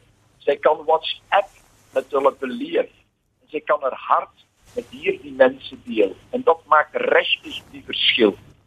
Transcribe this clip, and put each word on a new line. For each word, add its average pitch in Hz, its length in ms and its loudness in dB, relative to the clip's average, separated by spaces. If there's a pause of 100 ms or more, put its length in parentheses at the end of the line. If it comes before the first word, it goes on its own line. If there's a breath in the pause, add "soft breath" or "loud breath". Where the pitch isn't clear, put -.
(380)
Zij 143 180 -2
kan 156 300 2
WhatsApp 160 640 0 (440)
met 127 160 -2
hulle 135 300 2
beleven. 131 500 -4 (520)
En - 60 -20
zij 151 120 -10
kan 151 220 -2
haar 131 140 -2
hart - 500 -2 (300)
met 120 140 -8
hier 151 320 -6
die - 120 -16
mensen - 500 0
delen. 107 320 -2 (140)
En 127 140 -4
dat 160 220 2
maakt 151 300 2
rechtig - 680 -2 (100)
die 139 140 -18
verschil. - 500 2 (320)